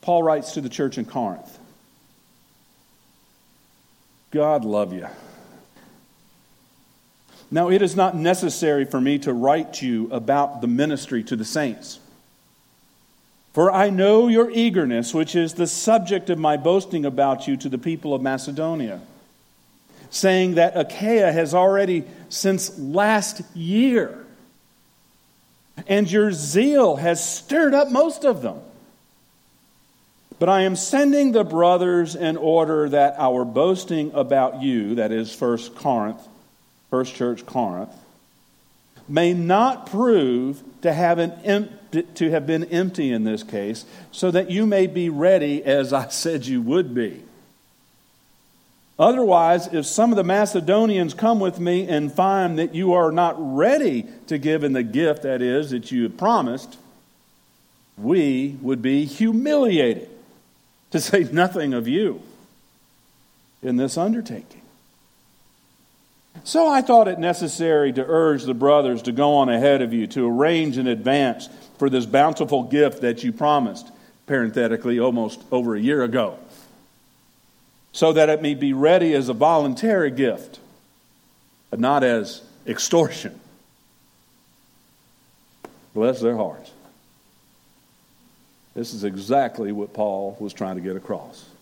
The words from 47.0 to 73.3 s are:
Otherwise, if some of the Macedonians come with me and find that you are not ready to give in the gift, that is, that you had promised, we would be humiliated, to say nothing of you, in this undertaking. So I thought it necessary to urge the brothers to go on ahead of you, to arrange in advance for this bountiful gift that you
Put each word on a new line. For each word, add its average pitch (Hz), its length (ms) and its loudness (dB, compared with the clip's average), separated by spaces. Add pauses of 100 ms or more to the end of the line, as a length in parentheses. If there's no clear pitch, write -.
Otherwise, 180 760 4
if 151 140 -2
some 233 240 2
of 214 60 2
the 196 60 2
Macedonians 190 920 0
come 226 240 2
with 180 200 -2
me 180 280 -2
and 151 240 -2
find 185 480 0
that 165 160 -4
you 180 180 0
are 170 180 4
not 170 260 0
ready 160 680 0 (220)
to 156 100 -4
give 151 260 0
in 139 100 0
the 127 100 0
gift, 147 400 -2
that 131 180 -2
is, 135 300 -2
that 123 200 -8
you 123 120 0
had 113 140 -4
promised, 180 600 -2 (1200)
we 139 640 -2
would 123 220 -4
be 139 220 0
humiliated, 220 1040 0 (800)
to 156 120 -2
say 180 300 2
nothing 170 420 0
of 117 140 -4
you, 156 340 -2 (1400)
in 127 140 -2
this 135 220 -2
undertaking. 196 640 -6 (1800)
So 320 240 2
I 277 140 2
thought 233 280 6
it 170 100 -6
necessary 165 760 0
to 127 140 -2
urge 151 360 2
the 127 100 -2
brothers 131 500 2
to 123 80 -4
go 143 240 2
on 135 140 4
ahead 131 320 4
of 117 100 -2
you, 113 160 -2
to 123 220 -2
arrange 147 480 0
in 127 100 -2
advance 123 640 -2 (280)
for 139 120 2
this 127 160 0
bountiful 139 580 2
gift 131 380 2
that 120 200 -2
you 120 120 -4